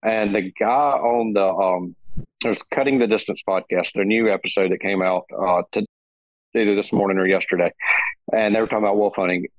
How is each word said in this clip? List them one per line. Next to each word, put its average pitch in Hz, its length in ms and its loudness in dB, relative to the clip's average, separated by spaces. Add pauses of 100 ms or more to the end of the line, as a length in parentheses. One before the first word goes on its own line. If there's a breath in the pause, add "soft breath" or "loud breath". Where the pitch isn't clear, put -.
And 110 300 -2
the 92 180 -2
guy - 140 -2
on 120 640 0
the, 101 140 2
um, 92 500 -2 (480)
it 117 40 0
was 110 160 -2
Cutting 135 340 0
the 120 80 4
Distance 104 420 -2
podcast, 90 440 -2
their 101 120 0
new 110 260 2
episode 95 420 0
that 90 80 -2
came 95 200 -2
out, 92 240 0 (120)
uh, 90 260 2 (100)
to, 107 140 -2 (680)
either 104 200 2
this 98 180 -2
morning 98 260 2
or 92 80 2
yesterday. 90 460 2 (600 loud breath)
And 107 220 2
they 110 60 2
were 113 60 0
talking 107 180 -2
about 101 120 2
wolf 104 200 2
hunting 90 300 0 (120)